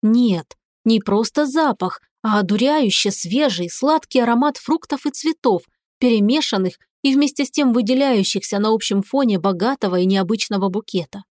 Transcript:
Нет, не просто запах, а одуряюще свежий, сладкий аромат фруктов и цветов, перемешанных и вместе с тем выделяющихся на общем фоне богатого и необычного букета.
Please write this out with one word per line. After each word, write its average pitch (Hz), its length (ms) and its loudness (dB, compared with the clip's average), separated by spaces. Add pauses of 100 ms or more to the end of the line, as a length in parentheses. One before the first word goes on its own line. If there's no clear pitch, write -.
Нет, 220 540 2 (280)
не 226 160 2
просто 220 460 0
запах, 269 540 -2 (220)
а 208 160 0
одуряюще 214 720 0
свежий, 190 580 -2
сладкий 294 520 0
аромат 240 360 0
фруктов - 500 -4
и 285 40 0
цветов, 294 520 -2 (360)
перемешанных 220 760 0 (280)
и 269 120 2
вместе 285 300 2
с - 60 -6
тем 269 220 2
выделяющихся 233 880 0
на 220 140 0
общем 214 300 0
фоне 233 360 0
богатого 190 600 -2
и 180 80 2
необычного 196 640 0
букета. 196 560 -6 (100)